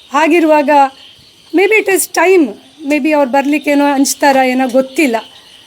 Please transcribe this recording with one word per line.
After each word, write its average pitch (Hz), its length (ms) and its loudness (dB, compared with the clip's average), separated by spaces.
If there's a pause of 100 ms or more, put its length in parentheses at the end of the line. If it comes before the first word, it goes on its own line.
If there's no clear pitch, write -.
(140)
ಹಾಗಿರುವಾಗ 302 560 2 (840)
maybe 403 280 2
it - 120 -4
is - 160 -6
time, 349 360 2 (400)
maybe 294 240 -2
ಅವ್ರು 285 200 0
ಬರ್ಲಿಕ್ಕೆ 285 400 -2
ಏನೋ 285 140 0
ಅಂಜ್ತಾರ 277 500 0
ಏನೋ 262 320 0
ಗೊತ್ತಿಲ್ಲ. 262 480 -2 (520)